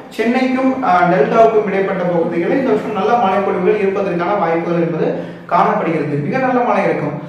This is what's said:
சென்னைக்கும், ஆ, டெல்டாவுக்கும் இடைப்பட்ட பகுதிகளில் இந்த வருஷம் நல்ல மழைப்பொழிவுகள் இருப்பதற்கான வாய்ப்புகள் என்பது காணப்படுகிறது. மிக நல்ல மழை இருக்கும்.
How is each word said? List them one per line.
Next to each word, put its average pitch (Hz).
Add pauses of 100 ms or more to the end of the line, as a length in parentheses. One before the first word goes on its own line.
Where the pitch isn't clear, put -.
சென்னைக்கும், 254
ஆ, 185 (120)
டெல்டாவுக்கும் 220
இடைப்பட்ட 190
பகுதிகளில் 175
இந்த 240
வருஷம் -
நல்ல 208
மழைப்பொழிவுகள் 196
இருப்பதற்கான 175
வாய்ப்புகள் 170
என்பது 156 (380)
காணப்படுகிறது. 165
மிக 226
நல்ல 254
மழை 202
இருக்கும். 147 (140)